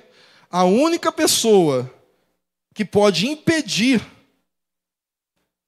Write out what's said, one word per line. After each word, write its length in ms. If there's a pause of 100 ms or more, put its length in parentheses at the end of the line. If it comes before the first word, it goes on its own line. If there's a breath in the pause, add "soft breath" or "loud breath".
(500 soft breath)
a 140
única 480
pessoa 800 (800)
que 100
pode 440
impedir 760 (1700)